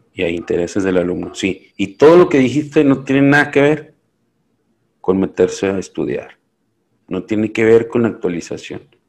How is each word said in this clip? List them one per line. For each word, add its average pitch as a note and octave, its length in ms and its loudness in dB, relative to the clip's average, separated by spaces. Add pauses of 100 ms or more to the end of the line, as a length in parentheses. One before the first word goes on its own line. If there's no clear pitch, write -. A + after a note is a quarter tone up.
(140)
y F#2 100 -6
a E2+ 60 -2
intereses F2 540 -4
del F#2 140 0
alumno, F2+ 380 -4
sí. - 420 -6
Y G2 200 -4
todo D#3+ 200 8
lo F3 120 6
que C#3+ 100 2
dijiste C#3 440 0
no C3+ 200 2
tiene C#3 200 0
nada C#3+ 280 4
que C#3+ 100 2
ver D3 340 0 (1040)
con F#2+ 180 0
meterse F#2 480 -2
a G2 100 -2
estudiar. - 600 -8 (720)
No F2+ 160 -8
tiene G#2+ 280 -4
que A2+ 140 -2
ver A2+ 220 0
con A#2+ 160 -2
la A2+ 60 0
actualización. - 720 -8 (280)